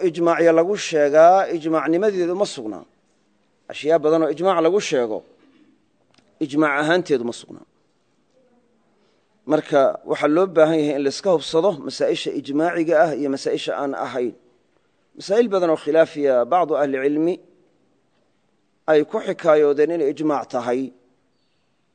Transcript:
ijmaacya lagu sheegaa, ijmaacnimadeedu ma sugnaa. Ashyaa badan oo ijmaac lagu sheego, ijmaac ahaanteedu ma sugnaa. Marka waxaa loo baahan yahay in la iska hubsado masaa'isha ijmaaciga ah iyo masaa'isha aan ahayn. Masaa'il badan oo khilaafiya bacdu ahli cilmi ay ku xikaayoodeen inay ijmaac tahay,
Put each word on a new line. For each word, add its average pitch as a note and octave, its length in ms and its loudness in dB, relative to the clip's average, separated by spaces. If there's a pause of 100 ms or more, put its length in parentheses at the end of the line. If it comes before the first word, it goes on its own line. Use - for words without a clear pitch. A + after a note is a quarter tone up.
ijmaacya E3+ 480 2
lagu E3+ 240 2
sheegaa, D#3+ 720 4
ijmaacnimadeedu E3+ 880 -2
ma G3+ 100 0
sugnaa. G#2+ 400 -10 (840)
Ashyaa D#3 300 0
badan D#3 240 2
oo D3 60 0
ijmaac E3+ 300 0
lagu E3+ 220 2
sheego, A#2 380 -2 (1200)
ijmaac D3 380 0
ahaanteedu D#3 440 0
ma A#2 80 -6
sugnaa. - 360 -20 (1800)
Marka D3+ 340 0 (260)
waxaa D3 240 -2
loo F3+ 160 2
baahan D#3+ 320 2
yahay D3 160 -2
in C#3+ 80 -4
la C#3 60 -2
iska F#3+ 220 -4
hubsado E3 400 0 (120)
masaa'isha D3 480 -4
ijmaaciga D#3+ 720 -2
ah E3 100 2
iyo C#3 180 -4
masaa'isha C3+ 460 -4
aan C#3 180 -6
ahayn. B2 400 -6 (840)
Masaa'il A#3 340 0
badan F3+ 180 0
oo D#3 140 0
khilaafiya D3 500 2 (120)
bacdu D#3 300 0
ahli C#3 220 0
cilmi D3+ 380 0 (1500)
ay D#3 160 4
ku G#3 160 -6
xikaayoodeen D3+ 720 2
inay D#3+ 200 -2
ijmaac D3 360 -4
tahay, B2 340 -4 (1120)